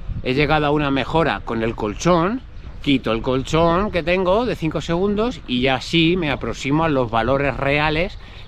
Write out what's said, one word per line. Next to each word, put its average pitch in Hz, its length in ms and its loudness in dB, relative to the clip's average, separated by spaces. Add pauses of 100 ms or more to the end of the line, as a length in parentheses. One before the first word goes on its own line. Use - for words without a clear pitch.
(240)
he 127 100 0
llegado 147 320 2
a 143 40 2
una 147 200 2
mejora 135 540 0
con 113 180 -2
el 113 140 -2
colchón, 170 640 0 (420)
quito 131 300 2
el 113 100 0
colchón 165 720 2
que 170 100 -2
tengo 185 440 2
de 190 100 -2
cinco 160 240 -2
segundos 202 680 -2
y 123 140 0
ya 131 200 2
sí 165 360 2
me 160 140 0
aproximo 135 540 0
a 165 40 2
los 131 220 2
valores 131 460 0
reales 151 640 0 (300)